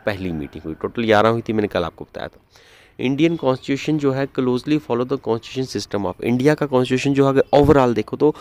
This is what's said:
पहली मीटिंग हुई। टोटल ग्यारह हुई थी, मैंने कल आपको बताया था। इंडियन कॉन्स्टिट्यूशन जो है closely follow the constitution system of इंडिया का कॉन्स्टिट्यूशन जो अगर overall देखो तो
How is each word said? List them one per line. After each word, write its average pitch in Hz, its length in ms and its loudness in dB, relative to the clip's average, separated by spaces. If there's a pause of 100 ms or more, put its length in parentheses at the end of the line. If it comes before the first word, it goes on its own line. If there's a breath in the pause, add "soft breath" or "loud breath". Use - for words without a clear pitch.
पहली 95 260 -4
मीटिंग 76 300 -10
हुई। 80 120 -10
टोटल 101 300 -6
ग्यारह 107 240 4
हुई 113 140 0
थी, 113 100 -6
मैंने 107 160 2
कल 90 160 -2
आपको 80 200 -10
बताया - 240 -14
था। - 120 -20 (600 soft breath)
इंडियन 143 360 0
कॉन्स्टिट्यूशन 139 640 -2
जो 143 140 0
है 135 160 -4
closely 131 520 -2
follow 127 320 -4
the 135 60 -4 (100)
constitution 127 480 -6
system 101 360 -4
of - 120 -12
इंडिया 127 300 2
का 151 120 -2
कॉन्स्टिट्यूशन 131 480 0
जो 139 120 4
अगर 135 180 2 (100)
overall 139 400 6
देखो 110 220 -4
तो 147 240 2